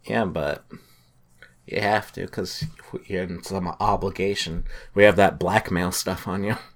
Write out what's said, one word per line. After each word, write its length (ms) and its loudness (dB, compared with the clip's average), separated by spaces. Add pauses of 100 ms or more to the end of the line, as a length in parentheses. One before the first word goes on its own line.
Yeah, 220 0
but 380 -4 (1000)
you 140 -4
have 320 0
to, 160 -8
'cause 360 -8 (420)
you're 180 -4
in 180 -10
some 240 -4 (140)
obligation. 840 -2 (300)
We 80 6
have 140 10
that 240 6
blackmail 520 2
stuff 360 -4
on 160 -4
you. 120 -2 (200)